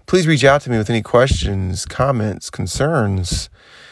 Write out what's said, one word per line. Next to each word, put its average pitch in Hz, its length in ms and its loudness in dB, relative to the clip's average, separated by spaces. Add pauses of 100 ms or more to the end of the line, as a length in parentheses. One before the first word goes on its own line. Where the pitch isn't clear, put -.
Please 180 200 2
reach 147 180 2
out 139 180 6
to - 80 -8
me 117 80 2
with 107 120 -2
any 113 120 0
questions, 101 840 0
comments, 120 640 -2
concerns. 104 1000 -2 (440)